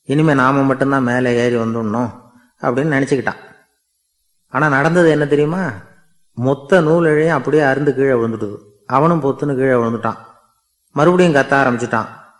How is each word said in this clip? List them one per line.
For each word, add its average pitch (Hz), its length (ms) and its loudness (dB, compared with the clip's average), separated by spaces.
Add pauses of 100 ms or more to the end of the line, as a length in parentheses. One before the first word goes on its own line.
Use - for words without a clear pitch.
"இனிமே 151 320 2
நாம 135 280 2
மட்டும்தான் 135 420 0
மேலே 123 320 0
ஏறி 120 200 0
வந்துடணும்" 113 540 -4 (520)
அப்படின்னு 135 360 -2
நினைச்சுக்கிட்டான். 131 520 -4 (1000)
ஆனா 147 200 -2
நடந்தது 160 400 2
என்ன 147 160 2
தெரியுமா? 147 460 -2 (640)
மொத்த 139 480 0
நூல் 165 240 2
இழையும் 151 320 2
அப்படியே 147 260 0
அருந்து 135 300 2
கீழே 135 200 0
விழுந்துட்டுது. 110 440 -4 (280)
அவனும் 151 360 0
பொத்துன்னு 139 340 -4
கீழே 131 180 0
விழுந்துட்டான். 113 440 -2 (760)
மறுபடியும் 170 440 2
கத்த 135 140 2
ஆரம்பிச்சுட்டான். 120 560 0 (340)